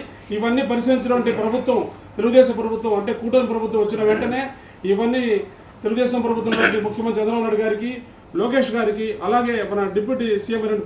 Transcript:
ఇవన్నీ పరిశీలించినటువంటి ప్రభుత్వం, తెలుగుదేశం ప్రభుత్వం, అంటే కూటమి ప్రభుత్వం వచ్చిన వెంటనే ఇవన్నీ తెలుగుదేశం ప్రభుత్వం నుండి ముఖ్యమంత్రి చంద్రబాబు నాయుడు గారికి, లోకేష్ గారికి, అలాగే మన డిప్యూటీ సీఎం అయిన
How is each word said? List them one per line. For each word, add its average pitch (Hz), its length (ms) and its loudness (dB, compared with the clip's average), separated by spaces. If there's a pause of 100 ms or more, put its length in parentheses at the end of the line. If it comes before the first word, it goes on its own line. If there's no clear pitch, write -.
(380)
ఇవన్నీ 233 340 0
పరిశీలించినటువంటి 240 600 2 (100)
ప్రభుత్వం, 233 380 0 (360)
తెలుగుదేశం 233 460 6
ప్రభుత్వం, 220 380 -2
అంటే 208 120 -2 (100)
కూటమి 233 300 2
ప్రభుత్వం 220 320 0
వచ్చిన 214 260 -2
వెంటనే 240 320 0 (520)
ఇవన్నీ 240 300 2 (600)
తెలుగుదేశం 240 420 0
ప్రభుత్వం 220 360 -2
నుండి 202 240 2
ముఖ్యమంత్రి 214 360 -2
చంద్రబాబు 226 240 0
నాయుడు 208 180 0
గారికి, 220 280 -2 (480)
లోకేష్ 233 360 2
గారికి, 220 320 -2 (180)
అలాగే 240 300 0 (160)
మన 202 80 -2 (160)
డిప్యూటీ 233 320 -2 (160)
సీఎం 226 220 -4
అయిన 208 200 -2